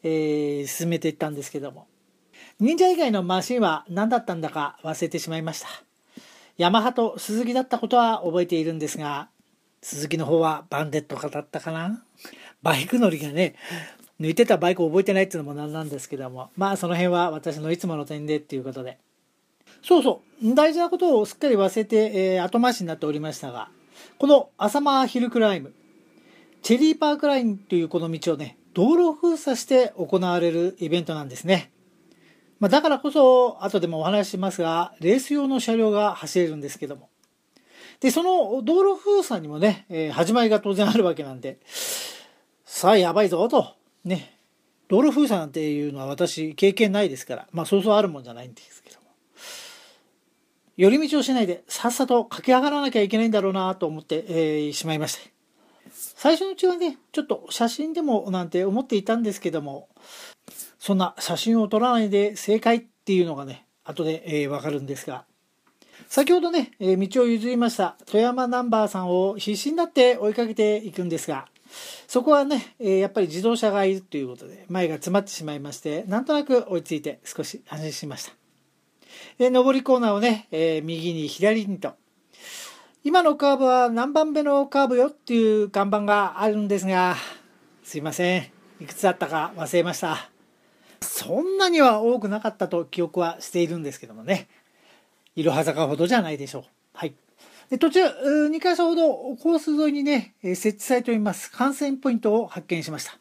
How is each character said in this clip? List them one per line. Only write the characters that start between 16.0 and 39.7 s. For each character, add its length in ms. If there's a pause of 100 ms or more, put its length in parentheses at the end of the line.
け 80
ど 140
も、 260
ま 140
あ、 60
そ 120
の 60
辺 140
は 220
私 280
の 120
い 60
つ 100
も 100
の 100
点 180
で 120
っ 40
て 160
い 40
う 40
こ 80
と 100
で。 160 (840)
そ 160
う 40
そ 200 (200)
う、 120
大 180
事 60
な 100
こ 80
と 220
を 80
す 80
っ 40
か 100
り 80
忘 200
れ 80
て、 300
え 240
ー、 40
後 180
回 120
し 80
に 60
な 80
っ 40
て 60
お 80
り 80
ま 120
し 80
た 120
が、 160 (480)
こ 100
の 300
浅 240
間 260
ヒ 140
ル 80
ク 120
ラ 160
イ 40
ム、 140 (880)
チ 140
ェ 20
リ 160
ー 40
パ 140
ー 60
ク 80
ラ 120
イ 40
ン 160
と 160
い 80
う 60
こ 100
の 120
道 240
を 40
ね、 180 (160)
道 240
路 160
封 240
鎖 200
し 100
て 320
行 200
わ 220
れ 100
る 280
イ 100
ベ 120
ン 40
ト 100
な 100
ん 40
で 80
す 80
ね。 280 (880)
ま 60
あ、 40
だ 100
か 80
ら 120
こ 100
そ、 520
後 180
で 60
も 140
お 40
話 240
し 20
し 80
ま 120
す 120
が、 380
レ 160
ー 40
ス 140
用 140
の 120
車 160
両 140
が 240
走 240
れ 80
る 100
ん 60
で 80
す 80
け 80
ど 100
も。 140 (920)
で、 100
そ 120
の 400
道 340
路 40
封 220
鎖 180
に 80
も 100
ね、 300